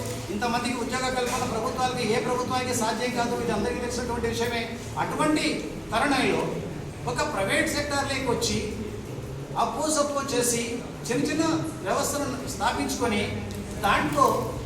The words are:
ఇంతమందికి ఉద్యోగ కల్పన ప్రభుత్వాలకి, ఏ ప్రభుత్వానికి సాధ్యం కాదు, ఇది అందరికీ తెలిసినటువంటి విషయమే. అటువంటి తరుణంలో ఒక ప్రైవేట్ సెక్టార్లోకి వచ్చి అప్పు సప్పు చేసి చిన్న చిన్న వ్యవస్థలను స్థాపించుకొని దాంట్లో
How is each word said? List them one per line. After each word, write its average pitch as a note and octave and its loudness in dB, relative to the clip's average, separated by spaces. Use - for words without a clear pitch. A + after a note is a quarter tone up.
ఇంతమందికి A#3 0
ఉద్యోగ - 0
కల్పన B3+ 0
ప్రభుత్వాలకి, B3 0
ఏ - 4
ప్రభుత్వానికి B3 0
సాధ్యం A#3 0
కాదు, A#3+ 0
ఇది A#3 0
అందరికీ G#3 0
తెలిసినటువంటి A#3 -2
విషయమే. A#3 0
అటువంటి - 0
తరుణంలో A#3 2
ఒక D4+ 0
ప్రైవేట్ D4 2
సెక్టార్లోకి C4+ 0
వచ్చి G#3+ 0
అప్పు D4 0
సప్పు C#4+ 0
చేసి A#3+ 0
చిన్న C#4+ 2
చిన్న D4+ 2
వ్యవస్థలను C#4 0
స్థాపించుకొని A#3 0
దాంట్లో - 4